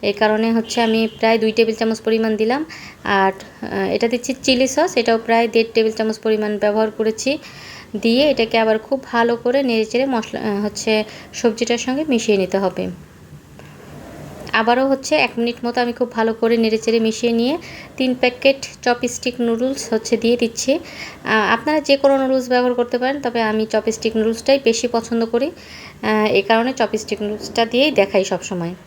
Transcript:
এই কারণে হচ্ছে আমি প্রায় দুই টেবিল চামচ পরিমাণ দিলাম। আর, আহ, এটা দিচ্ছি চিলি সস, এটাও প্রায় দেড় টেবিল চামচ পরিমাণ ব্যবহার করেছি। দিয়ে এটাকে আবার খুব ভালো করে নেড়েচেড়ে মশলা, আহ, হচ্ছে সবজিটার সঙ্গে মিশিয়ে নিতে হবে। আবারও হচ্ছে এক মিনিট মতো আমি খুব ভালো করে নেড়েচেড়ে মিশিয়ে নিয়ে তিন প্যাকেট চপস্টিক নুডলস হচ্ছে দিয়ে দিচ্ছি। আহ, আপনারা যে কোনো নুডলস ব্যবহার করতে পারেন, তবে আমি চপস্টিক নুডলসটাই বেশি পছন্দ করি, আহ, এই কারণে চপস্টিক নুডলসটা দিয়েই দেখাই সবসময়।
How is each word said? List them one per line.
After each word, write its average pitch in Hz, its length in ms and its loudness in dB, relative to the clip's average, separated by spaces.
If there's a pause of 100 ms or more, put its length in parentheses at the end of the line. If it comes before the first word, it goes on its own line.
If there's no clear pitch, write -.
এই 202 120 0
কারণে 214 400 2
হচ্ছে 226 280 0
আমি 226 260 2 (120)
প্রায় 226 200 4
দুই 220 120 2
টেবিল 226 240 2
চামচ 220 260 -2
পরিমাণ 220 340 0
দিলাম। 233 300 0 (380)
আর, 196 280 4
আহ, - 580 -6
এটা 208 180 0
দিচ্ছি 247 260 -2 (100)
চিলি 262 240 4
সস, 302 300 0
এটাও 226 200 2
প্রায় 226 300 2
দেড় 226 260 2
টেবিল 220 180 2
চামচ 220 280 -4
পরিমাণ 214 380 0
ব্যবহার 208 340 2
করেছি। 220 460 -2 (640)
দিয়ে 247 280 4
এটাকে 233 280 0
আবার 220 220 2
খুব 262 240 -4
ভালো 233 320 0
করে 247 280 0
নেড়েচেড়ে 233 420 0
মশলা, 240 340 -4
আহ, 202 240 -2
হচ্ছে 214 400 0 (300)
সবজিটার 233 440 0
সঙ্গে 269 320 -2
মিশিয়ে 226 280 2
নিতে 190 200 0
হবে। 185 300 -2 (1700)
আবারও 240 340 4
হচ্ছে 269 280 0
এক 277 220 2
মিনিট 233 180 -2 (100)
মতো 240 160 0
আমি 240 120 0
খুব 233 180 -4
ভালো 226 220 0
করে 226 240 2
নেড়েচেড়ে 226 420 2
মিশিয়ে 220 340 0
নিয়ে 240 240 0 (400)
তিন 254 180 0
প্যাকেট 254 420 2 (240)
চপস্টিক 247 580 -2
নুডলস 240 540 -2
হচ্ছে 220 240 0
দিয়ে 233 200 2
দিচ্ছি। 240 360 0
আহ, - 560 -8
আপনারা 220 500 2
যে 277 180 2
কোনো 277 200 4
নুডলস 262 320 0
ব্যবহার 247 240 2
করতে 240 240 -2
পারেন, 269 240 -2
তবে 233 200 -2
আমি 220 240 0
চপস্টিক 220 520 -2
নুডলসটাই 226 460 2
বেশি 226 240 2
পছন্দ 233 380 -2
করি, 240 260 -2
আহ, - 800 -2
এই 196 100 4
কারণে 226 320 2
চপস্টিক 214 480 -2
নুডলসটা 214 440 -2
দিয়েই 254 260 2
দেখাই 202 340 2
সবসময়। 175 480 -6 (140)